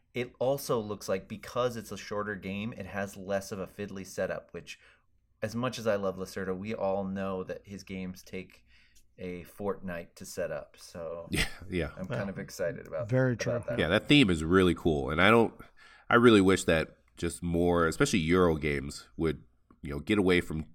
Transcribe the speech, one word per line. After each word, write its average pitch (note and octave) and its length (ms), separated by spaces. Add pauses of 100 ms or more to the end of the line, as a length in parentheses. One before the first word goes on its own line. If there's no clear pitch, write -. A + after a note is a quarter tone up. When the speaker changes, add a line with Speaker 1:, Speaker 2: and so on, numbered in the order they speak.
(160)
Speaker 1:
it A#2+ 240
also C3+ 400
looks G#2 280
like, F#2+ 200
because A#2 500
it's G#2 140
a G2 60
shorter G#2 360
game, G2 420
it F#2+ 120
has G2 280
less G2 360
of G2+ 80
a F2+ 80
fiddly F#2+ 400
setup, F#2 440
which, - 280 (640)
as A2 120
much A#2+ 220
as A2+ 80
I G#2 120
love F#2+ 200
Lacerda, F#2 400
we G#2 160
all G2 300
know F#2+ 400
that F2 220
his G2 180
games F#2 400
take - 400 (580)
a F2+ 220
fortnight F#2 720
to F#2+ 100
set F2 240
up. - 300
So E2+ 480
Speaker 2:
<laughs> - 20
Yeah, D2+ 160 (240)
yeah. E2+ 280
Speaker 1:
I'm F#2 100
kind G2 220
of F#2 80
Speaker 3:
Yeah. G2 60
Speaker 1:
excited - 440
about, D#2+ 220
Speaker 3:
Very B2+ 240
Speaker 1:
about A2 100
Speaker 3:
true. - 240
Speaker 1:
that. - 120
Speaker 2:
Yeah, E2 100
that G#2 180
theme C#3+ 240
is D#2 120
really F2+ 300
cool. D2 380
And D#2 100
I G2 80
don't, A#2 240 (560)
I A#2 60
really A#2 260
wish F#2 220
that D#2+ 320 (220)
just - 260
more, E2+ 420
especially F#2 340
Euro E2+ 360
games, C#2+ 520 (100)
would, D#2+ 260 (400)
you D2+ 80
know, C#2+ 80
get G2+ 180
away F2+ 240
from D#2+ 340